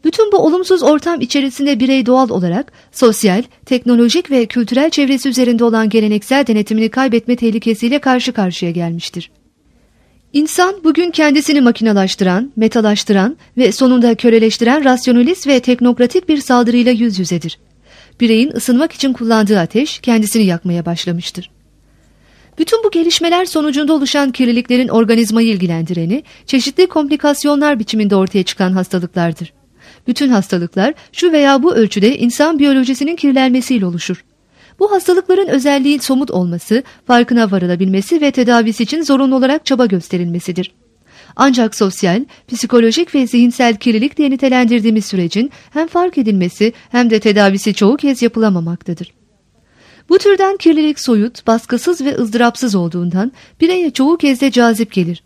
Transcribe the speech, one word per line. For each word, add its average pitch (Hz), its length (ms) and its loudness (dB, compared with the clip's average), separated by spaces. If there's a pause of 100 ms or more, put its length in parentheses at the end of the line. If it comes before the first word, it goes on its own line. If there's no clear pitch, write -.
Bütün 415 260 0
bu 403 60 2
olumsuz 349 460 0
ortam 302 380 0
içerisinde 277 580 -2
birey 262 260 0
doğal 254 240 2
olarak 180 420 -4 (200)
sosyal, 214 520 0 (220)
teknolojik 247 680 0
ve 247 140 2
kültürel 240 440 -2
çevresi 277 400 0
üzerinde 240 340 0
olan 226 260 0
geleneksel 214 580 0
denetimini 220 420 0
kaybetme 240 460 0
tehlikesiyle 233 640 -2
karşı 254 340 -2
karşıya 180 380 -4
gelmiştir. 170 600 -8 (1040)
İnsan 359 500 0
bugün 320 280 0
kendisini 294 500 0
makinalaştıran, 208 920 0
metalaştıran 214 840 0 (200)
ve 247 140 4
sonunda 247 440 2
köleleştiren 226 680 2
rasyonalist 254 640 2
ve 269 120 4
teknokratik 247 720 0
bir 302 80 2
saldırıyla 247 540 2
yüz 220 280 -2
yüzedir. 170 400 -6 (640)
Bireyin 233 300 2
ısınmak 254 400 0
için 269 220 -2
kullandığı 220 460 0
ateş 214 400 -2
kendisini 220 440 0
yakmaya 170 420 -2
başlamıştır. 175 640 -6 (1080)
Bütün 453 240 -2
bu 415 80 0
gelişmeler 339 540 0
sonucunda 302 480 -2
oluşan 285 380 0
kirliliklerin 247 560 0
organizmayı 226 600 2
ilgilendireni, 175 760 -4 (220)
çeşitli 277 420 0
komplikasyonlar 294 920 0
biçiminde 208 360 0
ortaya 190 280 0
çıkan 180 280 -2
hastalıklardır. 175 840 -4 (540)
Bütün 262 220 -2
hastalıklar 190 640 0 (180)
şu 349 200 0
veya 277 320 4
bu 349 120 2
ölçüde 214 420 2
insan 294 420 0
biyolojisinin 277 560 0
kirlenmesiyle 254 680 0
oluşur. 175 380 -6 (580)
Bu 415 100 0
hastalıkların 370 560 0
özelliği 277 520 0
somut 262 320 -2
olması, 180 520 -2 (240)
farkına 240 440 2
varılabilmesi 190 720 0
ve 285 100 2
tedavisi 233 520 0
için 302 180 -4
zorunlu 269 340 0
olarak 269 300 0
çaba 254 200 0
gösterilmesidir. 175 880 -4 (640)
Ancak 247 400 2
sosyal, 196 500 -2 (220)
psikolojik 233 680 0
ve 262 120 2
zihinsel 240 480 2
kirlilik 233 420 -2
diye 294 120 0
nitelendirdiğimiz 240 760 0
sürecin 196 460 -2 (220)
hem 320 140 -2
fark 349 300 -2
edilmesi 208 560 0 (160)
hem 240 200 0
de 220 100 2
tedavisi 202 540 2
çoğu 220 240 2
kez 277 240 -2
yapılamamaktadır. 175 920 -2 (960)
Bu 349 80 4
türden 392 400 2
kirlilik 302 420 0
soyut, 226 480 -2
baskısız 240 540 -2
ve 269 140 -2
ızdırapsız 233 600 -2
olduğundan 180 560 -2 (300)
bireye 339 300 0
çoğu 302 260 0
kez 277 240 0
de 277 100 0
cazip 233 400 2
gelir. 170 340 -4